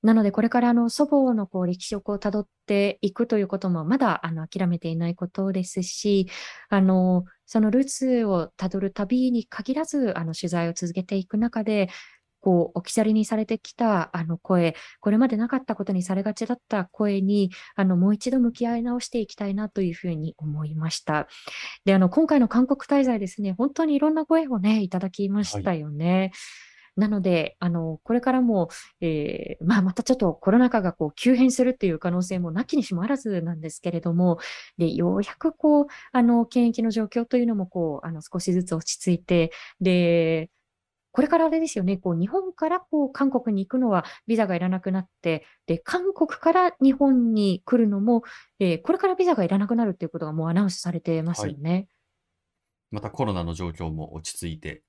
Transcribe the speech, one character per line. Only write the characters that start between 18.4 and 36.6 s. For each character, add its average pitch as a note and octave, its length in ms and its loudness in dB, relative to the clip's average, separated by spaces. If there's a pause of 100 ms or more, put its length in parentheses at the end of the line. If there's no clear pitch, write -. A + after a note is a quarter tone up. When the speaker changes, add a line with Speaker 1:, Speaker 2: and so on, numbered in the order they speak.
Speaker 1:
き A#3+ 160 -4
合 A#3 80 -2
い A#3 80 -4
直 A#3+ 160 -4
し - 80 -12
て B3 100 -6
い G#3 80 -4
き - 80 -20
た G#3 140 -6
い G3 80 -2
な G#3 120 -4
と G3+ 140 -4
い F3+ 80 0
う E3 40 -6
ふ - 100 -16
う F3 100 -2
に D#3 240 -6
思 D3+ 260 -6
い D3+ 120 -8
ま D#3+ 120 -4
し - 140 -8
た。 D3+ 240 -2 (580)
で、 G3 80 4
あ G3 60 6
の、 F#3 100 6
今 D4+ 200 2
回 D4 100 4
の A#3+ 80 6
韓 B3 220 2
国 C4+ 140 -2
滞 C#4 200 2
在 B3 160 2
で G3+ 80 -4
す G3+ 160 -8
ね、 F#3+ 160 -2
本 C4+ 120 0
当 E4 140 -2
に D4+ 100 2
い C#4 40 2
ろ D4 120 2
ん D#4 40 0
な D#4+ 80 0
ご D#4+ 160 2
縁 D#4 140 -2
を G#3+ 80 -2
ね、 G#3+ 220 2
い F#3 60 -2
た F#3 120 -4
だ F#3+ 100 -4
き G3 180 -4
ま G3+ 140 0
し - 220 -6
た F#3+ 100 0
よ D3+ 160 -6
ね。 E3 280 2
Speaker 2:
は F#3+ 80 2
い。 F#3 40 -6 (680)
Speaker 1:
な G#3 120 2
の G#3 120 0
で、 F3 380 0
あ F3+ 100 -2
の、 E3 360 -4
こ - 80 -4
れ A#3+ 80 2
か C4 100 -2
ら B3+ 100 2
も、 G#3 280 2 (320)
え D#3 600 -4
ー、 - 60 -10
ま G#3+ 120 4
あ、 G3 40 4
ま F#3 100 2
た A#3 120 -6
ち - 80 2
ょ - 20 6
っ - 20 0
と F#3+ 160 2
コ - 200 0
ロ A#3 60 6
ナ B3 120 6
禍 A3 120 0
が F3+ 100 0
こ D#3 160 -4
う、 D3 80 -8
急 B3+ 180 4
変 B3+ 160 6
す B3+ 140 2
る B3+ 60 2
っ B3+ 40 -2
て G3+ 140 -2
い - 20 2
う D#3+ 80 -2
可 F3 140 -2
能 F3+ 100 0
性 F#3 160 -4
も E3+ 140 -4
な G#3 120 -2
き - 120 -2
に A#3+ 80 2
し - 100 -6
も E3+ 80 -2
あ A3 60 -4
ら C#4 80 0
ず G3+ 260 -4
な E3+ 120 -4
ん D#3+ 60 -12
で D#3+ 100 -10
す - 100 -18
け F3 100 -4
れ F3 100 -4
ど E3+ 140 -2
も、 F3 240 4 (400)
で、 E3 160 2
よ F3+ 220 2
う G3+ 60 0
や - 120 -8
く D#4 180 -2
こ D4 300 4
う、 C#4+ 40 0 (260)
あ B3 100 2
の、 A#3 240 4
検 A#3+ 340 0